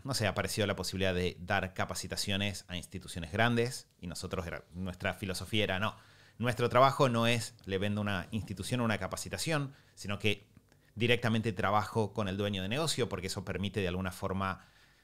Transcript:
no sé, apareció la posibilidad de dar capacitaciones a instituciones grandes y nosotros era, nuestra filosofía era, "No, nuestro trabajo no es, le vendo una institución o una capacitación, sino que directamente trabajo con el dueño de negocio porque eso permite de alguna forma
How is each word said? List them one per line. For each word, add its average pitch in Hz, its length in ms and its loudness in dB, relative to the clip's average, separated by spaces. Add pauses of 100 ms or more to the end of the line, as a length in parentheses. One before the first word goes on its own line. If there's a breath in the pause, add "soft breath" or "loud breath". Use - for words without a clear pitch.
no 135 100 -4
sé, 107 140 2
apareció 95 400 0
la 98 80 2
posibilidad 92 380 0
de 90 260 -2
dar 92 340 -2
capacitaciones 98 920 -4
a 90 100 -8
instituciones 82 540 -10
grandes 117 560 2 (120)
y 90 80 -12
nosotros 87 400 -6
era, 78 160 -10 (100)
nuestra 92 400 -4
filosofía 92 500 0
era, 92 160 2
"No, 104 160 -2 (420 loud breath)
nuestro 120 320 2
trabajo 131 400 6
no 117 180 4
es, 117 280 0 (100)
le 95 120 0
vendo 104 240 0
una 101 300 -2
institución 107 500 -4
o 117 40 0
una 107 140 2
capacitación, 139 760 -2 (220 loud breath)
sino 101 240 -6
que 104 280 0 (480 soft breath)
directamente 113 580 2
trabajo 104 600 0
con 104 140 -2
el 95 100 -2
dueño 101 260 -2
de 95 60 -4
negocio 135 400 0
porque 95 180 0
eso 92 180 -4
permite 98 360 0
de 90 60 4
alguna 90 240 0
forma 95 540 0 (380 soft breath)